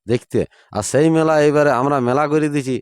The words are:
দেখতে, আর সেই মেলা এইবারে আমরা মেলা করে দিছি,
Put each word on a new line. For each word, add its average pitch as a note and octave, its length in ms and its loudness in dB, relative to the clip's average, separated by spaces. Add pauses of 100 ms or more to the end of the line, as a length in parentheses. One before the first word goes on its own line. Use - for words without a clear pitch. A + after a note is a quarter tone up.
(100)
দেখতে, A#2+ 300 -2 (360)
আর G#2+ 140 -4
সেই D3+ 260 2
মেলা D#3+ 260 2
এইবারে D3 380 2
আমরা C#3+ 160 0 (120)
মেলা C#3+ 240 0
করে D3+ 220 0
দিছি, C3 280 -4